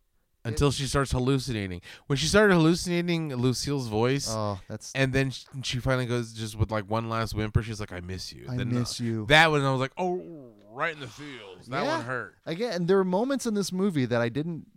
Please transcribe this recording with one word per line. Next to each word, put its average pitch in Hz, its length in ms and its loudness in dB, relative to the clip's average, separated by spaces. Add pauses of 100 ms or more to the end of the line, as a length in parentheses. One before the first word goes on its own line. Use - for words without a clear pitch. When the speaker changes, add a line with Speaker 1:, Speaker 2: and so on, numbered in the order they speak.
(440)
Speaker 1:
Until 135 240 2
Speaker 2:
It's 127 80 2
Speaker 1:
she 139 100 -2
starts 135 240 0
hallucinating. 120 720 0 (260)
When 143 100 0
she 143 120 -2
started 202 260 6
hallucinating 170 800 2
Lucille's 127 540 0
voice, 123 420 0
Speaker 2:
Oh, 104 380 -2
that's - 260 -12
Speaker 1:
and 135 180 2
then 135 200 2
sh-, - 120 -12 (200)
she 127 160 -4
finally 127 260 0
goes 117 260 -2
just 110 240 -8
with, 107 140 0
like, 107 180 -2
one 113 200 -2
last 113 260 -2
whimper, 107 300 -2
she's 107 160 -8
like, 104 120 -8
"I 90 60 -10
miss 90 340 -8
you." 60 160 -16
Speaker 2:
"I 127 80 -6
Speaker 1:
Then 123 160 -2
Speaker 2:
miss 123 280 -2
you." 113 260 -2
Speaker 1:
that 156 240 8
one, 147 140 4
I 135 80 2
was 131 80 0
like, 131 180 -2
"Oh, 170 540 -6 (180)
right 151 240 -4
in 147 60 -14
the 127 80 -10
feels." 110 580 -16
That 131 160 -2
Speaker 2:
Yeah. 302 140 0
Speaker 1:
one 123 100 -6
hurt. 120 300 -6 (100)
Speaker 2:
Again, 202 280 -4
and 175 140 0
there 196 80 6
were 190 80 6
moments 226 400 0
in 220 100 0
this 202 180 -2
movie 180 340 2
that 117 160 2
I 120 60 2
didn't 151 380 -6 (100)